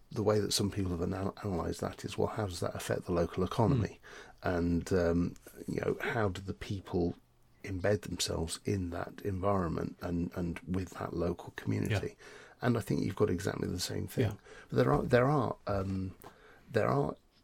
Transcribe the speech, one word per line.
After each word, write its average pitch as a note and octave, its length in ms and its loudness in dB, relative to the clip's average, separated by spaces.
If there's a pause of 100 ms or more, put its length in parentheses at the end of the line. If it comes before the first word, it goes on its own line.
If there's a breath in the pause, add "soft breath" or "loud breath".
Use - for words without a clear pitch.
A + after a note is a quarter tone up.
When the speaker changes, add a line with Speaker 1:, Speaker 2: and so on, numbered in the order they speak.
(120)
Speaker 1:
the A2 100 -2
way G#2+ 160 4
that G2 140 0
some G2+ 180 2
people F#2 220 -2
have E2+ 100 -2
anal-, F#2+ 400 -2
analysed E2+ 380 -2
that G2 240 -4
is, - 120 -6
well, G2 120 4
how G#2+ 180 -2
does F2 140 -6
that - 160 -2
affect - 300 -2
the F#2 60 0
local E2+ 300 2
economy? A2+ 580 4 (440 loud breath)
Speaker 2:
Mm. F#2 140 2
Speaker 1:
And, E2+ 340 2
um, F2 420 4 (320)
you - 140 -2
know, - 200 0
how A2+ 280 0
do F#2 120 -4
the G2 140 -6
people F2+ 600 -2 (480)
embed G2+ 380 0
themselves E2 600 -4
in F#2+ 260 0
that - 220 -6 (120)
environment F#2 800 0
and, F2 320 -2
and F2 340 -2
with F2+ 220 -2
that - 240 -8
local - 420 -2
community? G#2 640 0
Speaker 2:
Yeah. - 480 -10
Speaker 1:
And A#2+ 100 4
I A2 40 0
think C#3+ 220 0
you've G2 140 -2
got G#2 140 4
exactly F#2+ 380 -2
the F#2 120 -4
same G2 280 -4
thing. - 180 2
Speaker 2:
Yeah. G#2 60 0 (360 loud breath)
Speaker 1:
But - 80 -4
there B2+ 160 4
are, D3 100 2
there B2 260 4
are, C3+ 280 2 (100)
um, F#2+ 460 -2 (580 loud breath)
there A2 180 2
are C#3 280 2 (280)